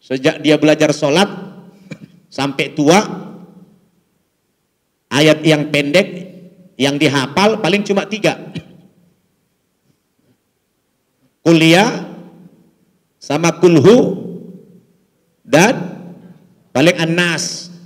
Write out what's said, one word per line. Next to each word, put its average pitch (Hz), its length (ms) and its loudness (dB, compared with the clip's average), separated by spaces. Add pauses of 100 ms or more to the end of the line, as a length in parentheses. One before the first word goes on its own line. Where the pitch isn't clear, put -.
sejak 131 400 -4
dia 294 160 2
belajar 151 320 2
sholat 156 400 0 (960)
sampai 139 480 -8
tua, 156 240 2 (2000)
ayat 151 400 2
yang 151 240 0
pendek 143 380 0 (640)
yang 139 240 -2
dihafal 143 640 -2
paling 202 240 -2
cuma 196 240 -4
tiga. 190 320 -4 (3000)
Kuliah 165 640 2 (1120)
sama 160 400 -2
kulhu 175 560 6 (1300)
dan 190 560 0 (720)
paling 156 240 2
An-Nas 165 720 -4 (160)